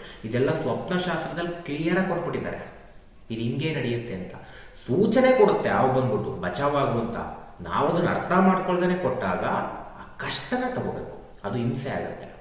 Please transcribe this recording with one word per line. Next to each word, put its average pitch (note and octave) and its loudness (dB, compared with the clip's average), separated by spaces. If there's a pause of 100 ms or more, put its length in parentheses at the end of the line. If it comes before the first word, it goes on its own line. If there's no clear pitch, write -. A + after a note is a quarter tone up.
(280)
ಇದೆಲ್ಲ B2 2 (120)
ಸ್ವಪ್ನ B2 -2 (100)
ಶಾಸ್ತ್ರದಲ್ಲಿ E3+ -4 (140)
ಕ್ಲಿಯರ್ E3 0
ಆಗಿ F3+ 2
ಕೊಟ್ಬಿಟ್ಟಿದ್ದಾರೆ, A2+ -4 (720)
ಇದು A2+ -4
ಹಿಂಗೆ D3 -2
ನಡೆಯುತ್ತೆ A#2+ -2
ಅಂತ. - -10 (520)
ಸೂಚನೆ A3+ 6
ಕೊಡುತ್ತೆ - 6
ಹಾವು C3 4
ಬಂದ್ಬಿಟ್ಟು A2+ 2 (140)
ಬಚಾವಾಗು C3+ 2
ಅಂತ. - -4 (500)
ನಾವು G#2+ 2
ಅದನ್ನ E3+ 2
ಅರ್ಥ - -2 (140)
ಮಾಡ್ಕೊಳ್ದೇನೆ F3+ 4
ಕೊಟ್ಟಾಗ G2 0 (560)
ಆ - -16 (180)
ಕಷ್ಟನ - -4 (120)
ತಗೋಬೇಕು, - -6 (280)
ಅದು G2+ -4
ಹಿಂಸೆ A#2+ -2
ಆಗುತ್ತೆ. - -8 (120)